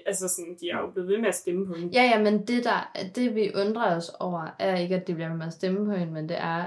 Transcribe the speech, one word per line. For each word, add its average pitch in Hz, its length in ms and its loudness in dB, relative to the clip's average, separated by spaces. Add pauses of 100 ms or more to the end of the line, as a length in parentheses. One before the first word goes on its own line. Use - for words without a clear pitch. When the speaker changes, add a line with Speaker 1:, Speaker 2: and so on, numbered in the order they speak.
Speaker 1:
Altså 185 220 -2
sådan, 180 340 -4
de 175 80 -4
er - 100 -2
jo 170 140 -4
blevet 185 160 -4
ved 202 80 4
med 226 120 2
at 180 60 2
stemme 185 320 -2
på 180 60 -6
hende. 175 200 -4
Speaker 2:
Ja, 247 100 6
ja, 226 200 6
men 208 240 4
det, 240 160 2
der, 202 280 0 (240)
det 247 200 2
vi 214 200 2
undrer 208 400 2
os 170 140 -2
over, 170 500 -6
er 190 180 2
ikke, 180 180 2
at 180 120 -2
de 180 60 -2
bliver 160 160 -4
ved 165 80 -4
med 160 100 -4
at 165 60 -6
stemme 190 320 0
på 208 60 0
hende, 175 220 -2
men 156 160 -4
det - 80 -2
er, 165 300 -2